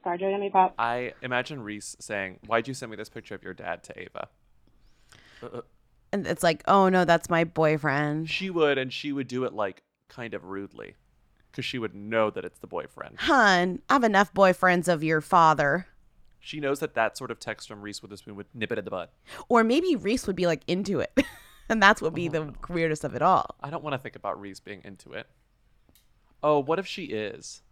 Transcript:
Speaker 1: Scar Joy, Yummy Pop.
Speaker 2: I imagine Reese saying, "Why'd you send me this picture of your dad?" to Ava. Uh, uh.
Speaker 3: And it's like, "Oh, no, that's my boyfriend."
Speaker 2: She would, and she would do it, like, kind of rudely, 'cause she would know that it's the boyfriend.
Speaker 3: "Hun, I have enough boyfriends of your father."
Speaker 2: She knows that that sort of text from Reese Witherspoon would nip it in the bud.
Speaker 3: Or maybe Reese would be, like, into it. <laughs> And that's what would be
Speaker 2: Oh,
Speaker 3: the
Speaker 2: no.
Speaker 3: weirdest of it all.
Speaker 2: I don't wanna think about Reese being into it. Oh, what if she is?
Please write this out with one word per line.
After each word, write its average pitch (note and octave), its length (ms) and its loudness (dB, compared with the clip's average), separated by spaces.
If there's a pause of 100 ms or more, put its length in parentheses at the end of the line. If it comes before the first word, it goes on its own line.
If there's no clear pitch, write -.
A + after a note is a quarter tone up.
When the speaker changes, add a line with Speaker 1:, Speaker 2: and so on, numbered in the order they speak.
Speaker 1:
Scar F3 160 -4
Joy, F#3+ 140 -2
Yummy G3 180 -4
Pop. F#3 280 2
Speaker 2:
I A#2+ 440 -2
imagine B2+ 420 -4
Reese G#2 360 -12
saying, G2 460 -8
"Why'd A2+ 220 0
you C3 60 -8
send B2 160 -10
me G#2+ 80 -14
this G#2+ 120 -12
picture A2 260 -14
of - 80 -16
your F#2+ 100 -12
dad?" F2 300 -8
to - 180 -16
Ava. - 260 -12 (1120)
Uh, B2 40 -14 (140)
uh. - 20 -12 (500)
Speaker 3:
And F#3+ 160 -4
it's - 160 -4
like, E3 240 2
"Oh, G3 220 6
no, F#3 160 4
that's E3+ 240 2
my E3+ 160 2
boyfriend." D3+ 840 0
Speaker 2:
She F#3+ 200 -4
would, D3+ 280 2
and C3 140 -4
she C#3+ 220 -8
would C3+ 160 -4
do B2+ 160 -2
it, - 80 -4
like, G2+ 300 -4 (260)
kind A#2 240 -12
of G2 120 -8
rudely, F#2 500 -10 (580)
'cause C3 100 -8
she - 160 -6
would G#2+ 160 -6
know G#2+ 340 2
that F#2+ 140 -8
it's - 160 -14
the - 80 -16
boyfriend. - 520 -10
Speaker 3:
"Hun, F#3+ 680 4
I B3+ 40 4
have C4+ 100 4
enough G3+ 300 4
boyfriends F3+ 580 4
of D#3 140 0
your D#3 160 2
father." D#3+ 680 4 (520)
Speaker 2:
She - 200 -12
knows C#3+ 220 0
that D3+ 140 -6
that A2+ 220 2
sort B2 140 -10
of A2 80 -10
text - 300 -10
from G#2 120 -14
Reese G#2 200 -12
Witherspoon G2+ 340 -16
would G2+ 180 -14
nip A2 200 -4
it G#2+ 60 -2
in G2 60 -8
the G#2 60 -8
bud. F2+ 180 -8 (380)
Speaker 3:
Or A#3 160 6
maybe D4+ 320 2
Reese G#3 320 -2
would F#3 80 -4
be, F3 120 0
like, E3 200 0
into F3+ 320 -2
it. - 160 -4
<laughs> - 100 4 (440)
And A3 140 2
that's G3+ 180 6
what D#3+ 120 -2
would - 20 -8
be E3+ 140 -2
Speaker 2:
Oh, - 20 -4
Speaker 3:
the D#3 140 -2
Speaker 2:
no. D3 80 -12 (160)
Speaker 3:
weirdest E3 340 -2
of D3 100 -6
it B2+ 80 -4
all. F3 400 4
Speaker 2:
I C#3 80 -10
don't D3+ 140 -8
wanna C#3+ 140 -4
think B2+ 180 -12
about F#2+ 240 -6
Reese G2 220 -14
being G2 240 -14
into F#2+ 260 -18
it. F#2 160 -10 (1120)
Oh, D3+ 180 4
what D#3 200 0
if F#3 80 -10
she - 200 -10
is? - 540 -8 (100)